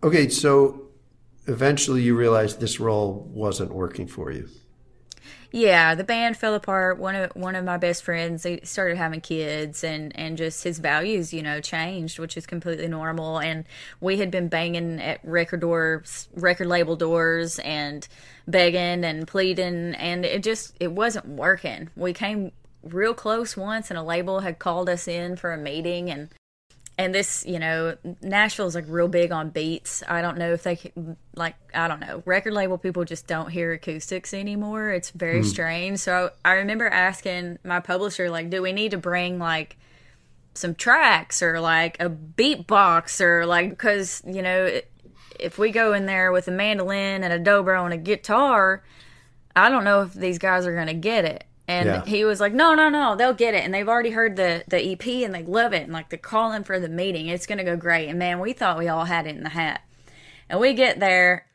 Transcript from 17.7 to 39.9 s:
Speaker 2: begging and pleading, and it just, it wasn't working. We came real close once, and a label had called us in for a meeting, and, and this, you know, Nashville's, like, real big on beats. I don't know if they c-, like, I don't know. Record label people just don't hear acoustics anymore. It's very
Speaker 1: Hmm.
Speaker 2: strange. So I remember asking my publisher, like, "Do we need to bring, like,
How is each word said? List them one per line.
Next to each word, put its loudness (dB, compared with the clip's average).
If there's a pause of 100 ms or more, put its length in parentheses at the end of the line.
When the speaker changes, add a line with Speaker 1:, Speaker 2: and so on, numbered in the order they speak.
Speaker 2:
begging 2
and -4
pleading, -2
and -4
it -2
just, -4
it -2
wasn't -2
working. -2
We -4
came -6 (320)
real -2
close -4
once, -8
and -6
a -8
label -2
had -6
called -2
us -4
in -6
for -6
a -8
meeting, -6
and, -10 (680)
and -2
this, -2
you -6
know, -2 (260)
Nashville's, 0
like, -6
real 2
big 4
on -4
beats. -6
I -2
don't -4
know 0
if -2
they -4
c-, -18 (420)
like, -6 (180)
I 0
don't -4
know. -10
Record 0
label -2
people -4
just -12
don't -4
hear -2
acoustics -8
anymore. -4
It's -4
very 0
Speaker 1:
Hmm. 2
Speaker 2:
strange. -4
So 0 (140)
I 6
remember 2
asking 0
my -2
publisher, -2
like, -6
"Do -2
we -2
need -2
to -4
bring, -2
like, -4 (760)